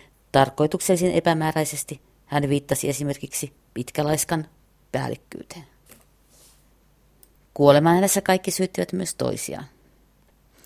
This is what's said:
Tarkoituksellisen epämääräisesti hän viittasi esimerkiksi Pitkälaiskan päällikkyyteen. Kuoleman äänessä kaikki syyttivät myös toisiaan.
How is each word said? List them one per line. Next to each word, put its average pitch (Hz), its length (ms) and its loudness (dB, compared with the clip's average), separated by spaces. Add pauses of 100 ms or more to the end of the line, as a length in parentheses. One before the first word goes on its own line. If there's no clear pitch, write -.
(320)
Tarkoituksellisen 156 800 2
epämääräisesti 156 920 -2 (240)
hän 143 240 -2
viittasi 143 400 -2
esimerkiksi 139 640 -6 (200)
Pitkälaiskan 151 720 -4 (440)
päällikkyyteen. - 720 -10 (1900)
Kuoleman 147 420 6
äänessä 196 260 2
kaikki 185 300 0
syyttivät 180 420 -4
myös 185 220 -6
toisiaan. - 500 -6 (1000)